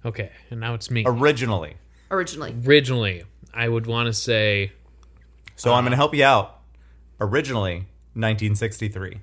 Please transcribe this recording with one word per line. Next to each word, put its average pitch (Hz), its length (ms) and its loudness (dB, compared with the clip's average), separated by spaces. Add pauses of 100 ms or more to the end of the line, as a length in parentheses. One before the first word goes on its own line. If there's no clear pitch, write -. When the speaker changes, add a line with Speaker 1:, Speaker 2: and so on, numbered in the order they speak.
Speaker 1:
Okay, 110 260 -8 (200)
and 120 80 -12
now 113 160 -6
it's - 160 -10
me. 117 160 0
Speaker 2:
Originally. 117 680 0 (340)
Speaker 3:
Originally. 156 440 -6 (120)
Speaker 1:
Originally, 123 560 4 (320)
I 117 140 -2
would 117 180 -2
wanna 117 260 -2
say 107 600 0 (840)
Speaker 2:
So 120 160 0
I'm 123 120 4
Speaker 1:
uh, 123 40 0
Speaker 2:
gonna 123 80 2
help 147 180 2
you 143 100 4
out. 120 360 4 (600)
Originally, 104 680 -2 (300)
nineteen 110 400 0
sixty-three. 101 680 -6